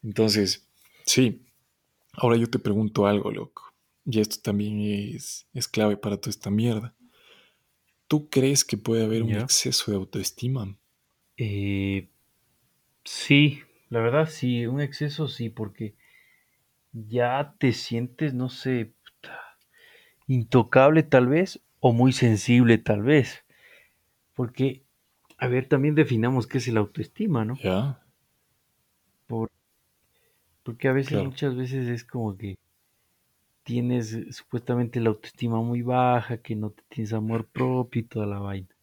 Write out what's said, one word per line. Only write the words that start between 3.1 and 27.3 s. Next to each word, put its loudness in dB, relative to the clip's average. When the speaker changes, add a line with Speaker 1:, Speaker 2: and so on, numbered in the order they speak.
Speaker 1:
loco. -12
Y 0
esto -4
también -2
es, -6
es -8
clave 0
para -6
toda -8
esta -8
mierda. -2
¿Tú -2
crees 2
que -6
puede 0
haber 0
un 0
Speaker 2:
Ya. -2
Speaker 1:
exceso -2
de 0
autoestima? -6
Speaker 2:
Eh, -4
sí, 2
la -2
verdad 2
sí, -2
un -2
exceso -6
sí, -8
porque -10
ya -2
te 2
sientes, -6
no -4
sé, -6
puta, -20
intocable 4
tal 4
vez, 0
o 6
muy 6
sensible 6
tal 0
vez. 2
Porque, -4
a -2
ver, 0
también 2
definamos 2
qué -2
es -6
el 2
autoestima, -2